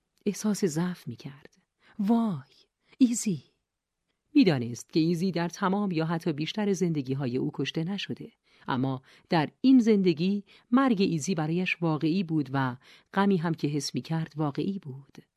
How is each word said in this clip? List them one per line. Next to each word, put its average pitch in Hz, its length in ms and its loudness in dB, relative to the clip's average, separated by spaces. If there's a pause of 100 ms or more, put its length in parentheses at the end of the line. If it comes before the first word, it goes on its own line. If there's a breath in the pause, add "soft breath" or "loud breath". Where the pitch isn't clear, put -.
(260)
احساس 202 400 -2
ضعف 170 420 -4
می‌کرد. 139 480 -16 (440 soft breath)
«وای، 208 540 0 (440 soft breath)
ایزی.» 220 460 2 (920)
می‌دانست 135 580 2
که 165 60 2
ایزی 170 320 2
در 170 180 -2
تمام 196 420 -2
یا 160 140 0
حتی 165 280 -2
بیشتر 196 400 -2
زندگی‌های 143 640 -2
او 151 160 -2
کشته 156 300 -4
نشده، 175 480 -8 (360 soft breath)
اما 131 340 -2 (280 soft breath)
در 156 200 2 (120)
این 262 180 8
زندگی 196 640 2 (280 soft breath)
مرگ 247 300 2
ایزی 170 340 0
برایش 165 460 -2
واقعی 160 420 0
بود 156 300 -2
و 131 240 0 (360 soft breath)
غمی 196 240 2
هم 165 160 -2
که 147 140 -2
حس 147 280 -4
می‌کرد 160 400 -4
واقعی 156 440 -4
بود. 139 380 -16 (200)